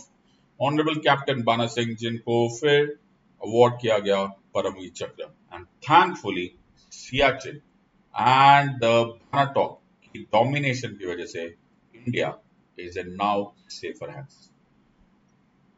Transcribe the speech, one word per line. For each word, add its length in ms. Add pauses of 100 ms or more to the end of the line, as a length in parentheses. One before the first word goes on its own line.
(600)
Honorable 440
Captain 400
बाना 220
सिंह, 340
जिनको 380 (200)
फिर 220 (600)
अवार्ड 400
किया 180
गया 260 (300)
परमवीर 420
चक्र। 340 (240)
And 160 (160)
thankfully 640 (440)
सियाचिन 680 (540)
and 680
the 120 (100)
बाना 400 (100)
टॉप 260 (240)
की 300
डोमिनेशन 640
की 140
वजह 140
से 180
इंडिया 880 (440)
is 260
in 180
now 140 (420)
safer 340
hands। 320 (1300)